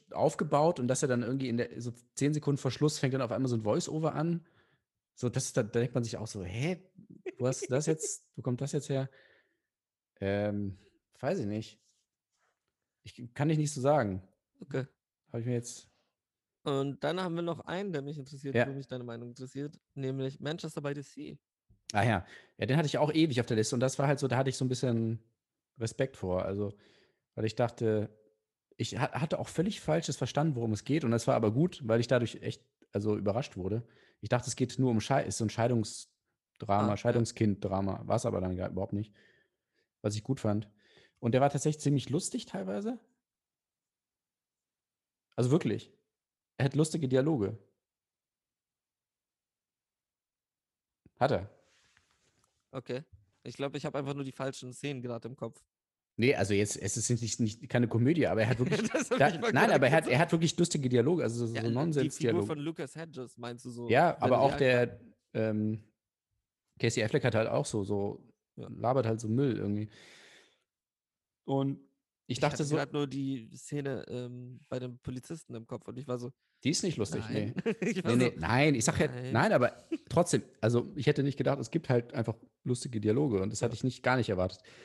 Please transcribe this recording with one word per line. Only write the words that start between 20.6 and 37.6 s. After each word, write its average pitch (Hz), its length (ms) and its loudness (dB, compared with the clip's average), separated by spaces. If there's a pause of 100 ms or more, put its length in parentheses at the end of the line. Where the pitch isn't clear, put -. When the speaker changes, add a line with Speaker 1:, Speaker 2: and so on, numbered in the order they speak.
Speaker 2:
by 143 140 -4
the 147 80 -10
Sea. - 320 -14 (580)
Speaker 1:
Ah 104 100 4
ja. 107 220 2 (320)
Ja, 110 80 -4
den 131 120 2
hatte 160 100 4
ich - 100 -2
auch 147 160 2
ewig 156 260 4
auf 117 80 4
der 113 100 2
Liste 110 180 2
und 120 40 0
das 131 200 0
war 139 80 4
halt 143 120 2
so, 139 80 2
da 123 100 2
hatte 135 120 2
ich - 80 -2
so 135 80 0
ein 123 40 2
bisschen 113 500 0 (600)
Respekt 131 380 -2
vor. 92 280 0
Also, 101 280 -2 (600)
weil 110 100 -2
ich 110 100 -2
dachte, 110 540 0 (680)
ich 113 220 -6
ha-, - 200 -2
hatte 160 200 -2
auch - 100 -8
völlig 185 320 -4
Falsches 160 360 -2
verstanden, 143 380 0
worum 117 180 -2
es 101 120 -4
geht 151 180 0
und 117 80 2
das 117 160 0
war 131 80 4
aber 110 160 4
gut, 151 340 0
weil 113 140 4
ich 120 80 0
dadurch 120 340 2
echt, - 220 -8 (300)
also, 104 240 0
überrascht 101 400 -2
wurde. 95 300 -4 (340)
Ich 104 80 -8
dachte, 123 200 0
es - 60 -4
geht 127 240 -2
nur 127 120 4
um 110 100 2
Schei-, 139 240 2
ist 104 140 -6
so 113 60 0
ein 101 40 0
Scheidungsdrama, 117 680 -2 (640)
Speaker 2:
Ah, 107 140 2
ja. - 20 -2
Speaker 1:
Scheidungskind-Drama. 101 1080 0